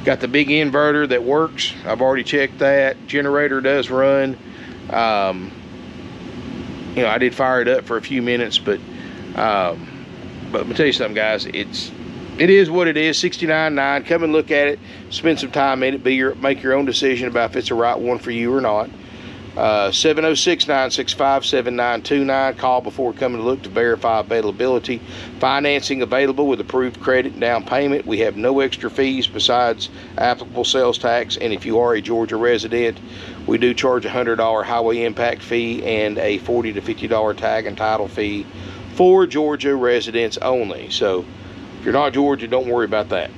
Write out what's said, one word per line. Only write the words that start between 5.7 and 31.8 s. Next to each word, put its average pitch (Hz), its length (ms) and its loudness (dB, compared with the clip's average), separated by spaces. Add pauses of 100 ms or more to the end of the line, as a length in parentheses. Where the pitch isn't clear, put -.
you 127 40 0
know, 113 80 2
I 110 80 2
did 123 180 2
fire 127 260 2
it 117 60 2
up 123 160 2
for 113 140 -4
a 107 40 -4
few 131 200 -4
minutes, 120 360 0
but, 98 220 0 (560)
um, 92 500 0 (640)
but - 100 -2
let - 80 -4
me - 80 -6
tell 160 100 2
you 131 80 4
something, 107 220 -2
guys. 107 300 0
It's, - 460 -8 (460)
it 170 120 4
is 190 200 8
what 175 180 2
it 156 80 0
is, 156 220 2
sixty-nine 156 580 0
nine. 139 300 0
Come 165 180 2
and 160 80 2
look 156 180 4
at 143 200 4
it. 143 100 -2 (300)
Spend - 300 2
some 127 120 -6
time 135 320 2
in 135 100 2
it. 135 120 -4
Be 131 100 4
your, 131 200 2
make 139 280 0
your 131 100 2
own 139 120 2
decision 127 420 0
about 117 240 0
if - 60 -4
it's 117 100 -4
the 123 80 -2
right 117 240 2
one 120 200 0
for 127 120 -8
you 117 240 0
or 135 60 2
not. 107 280 0 (680)
Uh, 107 320 4
seven 156 360 2
oh 160 80 4
six, 156 340 2
nine 131 240 2
six 123 220 -4
five, 135 320 2
seven 123 320 0
nine 120 240 0
two 139 240 2
nine. 135 300 2
Call 127 260 2
before 117 320 -4
coming 123 260 -2
to 110 60 -4
look 131 160 0
to 98 80 -12
verify 113 500 2
availability. 113 800 0 (420)
Financing 139 640 0
available 131 440 2
with 131 140 2
approved 127 400 -2
credit 131 320 0
and - 80 -12
down 117 240 0
payment. 139 420 0
We 104 140 -2
have 107 160 2
no 127 240 2
extra 127 300 0
fees 131 380 0
besides 117 600 0 (280)
applicable 120 480 -2
sales 123 320 2
tax. 117 400 0
And 110 160 -2
if 95 120 -6
you 113 140 2
are 120 140 4